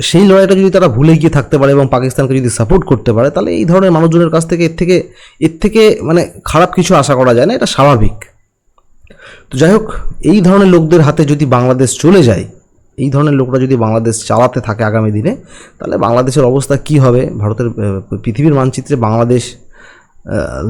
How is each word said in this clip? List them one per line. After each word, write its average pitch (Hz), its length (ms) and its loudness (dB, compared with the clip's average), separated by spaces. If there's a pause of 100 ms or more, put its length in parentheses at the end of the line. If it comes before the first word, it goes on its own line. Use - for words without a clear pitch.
সেই 190 240 2
লড়াইটা 190 280 4
যদি 190 160 2
তারা 180 180 2
ভুলে 147 300 2
গিয়ে 160 120 2
থাকতে 147 280 -2
পারে 139 140 2
এবং 139 180 2
পাকিস্তানকে 131 480 -2
যদি 123 120 -2
সাপোর্ট 117 360 -2
করতে 113 260 0
পারে, 110 180 0
তাহলে 185 220 -4
এই 214 120 -2
ধরনের 185 280 2
মানুষজনের 165 380 2
কাছ 160 160 -2
থেকে, 170 180 -2
এর 165 120 -4
থেকে, 175 320 -2 (320)
এর 160 100 0 (100)
থেকে, 214 420 2
মানে, 160 280 0 (140)
খারাপ 175 280 0
কিছু 180 220 0
আশা 143 200 2
করা 127 200 2
যায় 123 120 2
না, 220 80 -2
এটা 247 120 -4
স্বাভাবিক। 135 460 2 (1400)
তো 131 80 -8
যাই 160 140 4
হোক, 214 200 0 (280)
এই 196 200 2
ধরনের 190 280 4
লোকদের 165 320 4
হাতে 151 240 2
যদি 143 220 -2
বাংলাদেশ 127 540 0
চলে 175 220 4
যায়, 101 220 0 (520)
এই 139 140 -4
ধরনের 143 220 0
লোকরা 131 260 -2
যদি 131 180 0
বাংলাদেশ 113 500 -2
চালাতে 123 340 0
থাকে 110 240 -6
আগামী 107 280 -2
দিনে, 113 240 -4 (420)
তাহলে - 180 -6
বাংলাদেশের 127 480 0
অবস্থা 135 320 0
কী 147 220 -2
হবে? 131 280 2
ভারতের, 107 400 -4
আহ, 101 500 -6
পৃথিবীর 123 380 -2
মানচিত্রে 135 420 -2
বাংলাদেশ, 117 580 -2
আহ, - 1160 -12